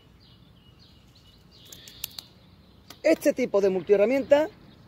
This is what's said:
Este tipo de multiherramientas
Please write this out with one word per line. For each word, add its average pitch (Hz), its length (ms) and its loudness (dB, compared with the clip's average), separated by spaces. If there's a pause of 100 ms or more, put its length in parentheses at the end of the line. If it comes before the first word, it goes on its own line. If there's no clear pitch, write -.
(3000)
Este 302 300 0
tipo 202 280 -2
de 196 80 2
multiherramientas 226 800 2 (380)